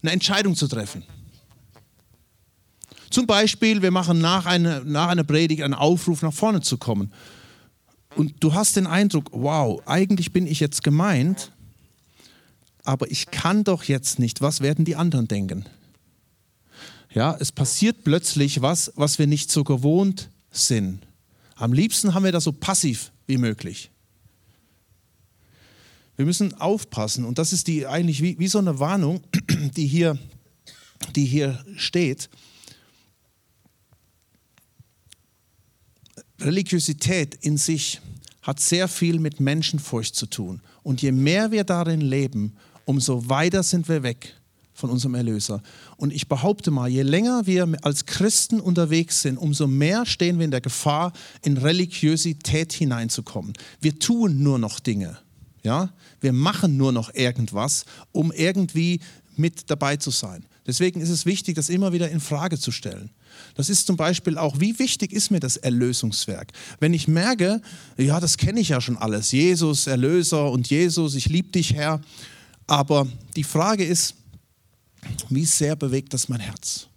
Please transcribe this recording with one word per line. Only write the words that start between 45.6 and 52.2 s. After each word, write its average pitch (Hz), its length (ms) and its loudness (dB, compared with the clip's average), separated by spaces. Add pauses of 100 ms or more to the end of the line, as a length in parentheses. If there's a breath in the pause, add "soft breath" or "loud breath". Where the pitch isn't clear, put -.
Und 147 160 -2
ich 143 140 -8
behaupte 170 420 0
mal, 127 180 0
je 127 140 0
länger 208 460 2
wir 180 200 2 (140)
als 147 240 -2
Christen - 540 0
unterwegs 165 640 2
sind, 131 140 -2
umso 147 300 0
mehr 156 380 2
stehen 175 320 0
wir 165 80 2
in 151 60 0
der 127 100 0
Gefahr, 151 500 0 (300 loud breath)
in 143 160 2
Religiosität 160 1120 0